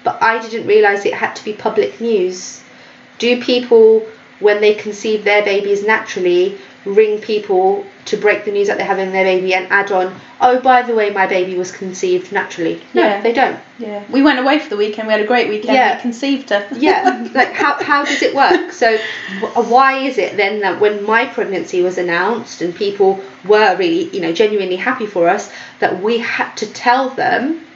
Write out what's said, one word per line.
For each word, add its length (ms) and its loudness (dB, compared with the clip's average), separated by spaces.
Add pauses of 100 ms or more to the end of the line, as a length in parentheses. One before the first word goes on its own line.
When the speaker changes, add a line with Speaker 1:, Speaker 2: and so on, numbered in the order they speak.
Speaker 1:
But 180 -2
I 160 0
didn't 280 -8
realise 380 4
it 80 0
had 220 -6
to 80 -18
be 100 -8
public 460 -2
news. 640 -4 (560)
Do 240 0
people, 640 4 (340)
when 220 2
they 140 4
conceive 480 -4
their 200 2
babies 420 0
naturally, 720 0 (280)
ring 340 2
people 680 0 (200)
to 120 -2
break 280 0
the 60 -4
news 160 0
that 100 -2
they're 80 -4
having 260 -2
their 120 0
baby 320 0
and 160 -4
add 200 2
on, 220 -2 (260)
"Oh, 200 4
by 240 4
the 100 -4
way, 160 0
my 160 0
baby 320 -2
was 140 -6
conceived 600 -4
naturally"? 500 -4 (120)
No, 80 4
Speaker 2:
Yeah. 200 2
Speaker 1:
they 120 0
don't. 240 0 (220)
Speaker 2:
Yeah. 320 -10
We 100 2
went 180 4
away 200 2
for 100 -8
the 80 -4
weekend, 300 -2
we 60 2
had 100 2
a 100 0
great 160 2
weekend, 260 -2
Speaker 1:
Yeah. 200 4
Speaker 2:
we 60 -12
conceived 500 -2
her. 220 -2
Speaker 1:
Yeah. 560 0
Speaker 2:
<laughs> 40 -14
Speaker 1:
Like, 200 2
how, 280 0
how 240 0
does 160 -2
it 140 0
work? 360 2
So 260 2 (420)
wh-, 320 -2
why 280 4
is 180 -2
it 200 -2
then 220 0
that 200 -2
when 260 2
my 200 2
pregnancy 560 -4
was 160 0
announced 640 -2
and 140 -4
people 440 0 (260)
were 320 4
really, 260 0 (120)
you 60 -4
know, 120 -2
genuinely 420 0
happy 320 -4
for 220 0
us, 200 -2 (300)
that 220 -2
we 180 0
had 380 -6
to 140 -6
tell 380 0
them 560 -2 (100)